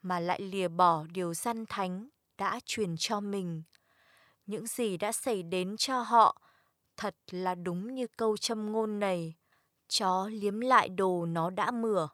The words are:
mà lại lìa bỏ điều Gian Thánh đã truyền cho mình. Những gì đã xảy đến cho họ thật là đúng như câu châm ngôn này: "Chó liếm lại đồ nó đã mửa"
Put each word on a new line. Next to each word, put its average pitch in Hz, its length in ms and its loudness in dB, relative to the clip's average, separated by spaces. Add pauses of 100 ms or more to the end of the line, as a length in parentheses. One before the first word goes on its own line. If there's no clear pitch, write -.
mà 180 180 -2
lại 175 200 -2
lìa 190 280 -2
bỏ 170 440 6
điều 170 220 -2
Gian 226 340 -4
Thánh 190 400 -4 (300)
đã 196 260 -2
truyền 180 320 -2
cho 208 240 -2
mình. 190 420 -4 (840)
Những 208 200 -6
gì 226 300 -2
đã 208 160 -2
xảy 220 300 -2
đến 185 340 -2
cho 262 240 -2
họ 226 400 6 (560)
thật - 200 -6 (140)
là 185 240 -2
đúng 180 400 -6
như 254 120 -4 (100)
câu 220 200 2
châm 214 360 -4
ngôn 214 260 -2
này: 175 360 -2 (540)
"Chó 190 440 0
liếm 208 280 -2
lại 247 280 6
đồ 180 380 0
nó 165 240 0
đã 202 200 -2
mửa" 220 440 0